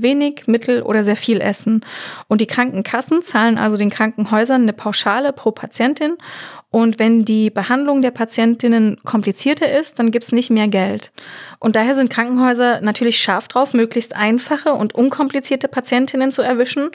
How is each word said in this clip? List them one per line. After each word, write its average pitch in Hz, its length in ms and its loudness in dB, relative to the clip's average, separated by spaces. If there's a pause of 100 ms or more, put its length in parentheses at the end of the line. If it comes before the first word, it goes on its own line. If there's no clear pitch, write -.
wenig, 285 460 0
mittel 233 340 0
oder 214 240 0
sehr 208 100 2
viel 220 240 0
essen. 220 460 -2 (420)
Und 214 140 2
die 214 60 2
Krankenkassen - 760 -2
zahlen 226 360 2
also 214 200 0
den 208 140 0
Krankenhäusern 220 720 0
eine 214 100 2
Pauschale 214 580 -2
pro 220 200 -2
Patientin. 302 640 -2 (560)
Und 226 260 2
wenn 226 260 4
die 220 240 2
Behandlung 262 520 0
der 254 100 2
Patientinnen 233 920 2
komplizierter 269 680 0
ist, 311 300 -2
dann 233 100 2
gibt's 233 220 -2
nicht 247 180 0
mehr 214 200 2
Geld. 196 420 -2 (480)
Und 220 160 0
daher 233 200 2
sind 262 140 2
Krankenhäuser 247 680 2
natürlich 226 400 0
scharf 190 300 -2
drauf, 277 240 0
möglichst 226 420 0
einfache 247 560 0
und 214 240 -2
unkomplizierte 269 720 0
Patientinnen 262 640 0
zu - 100 -2
erwischen, 254 540 0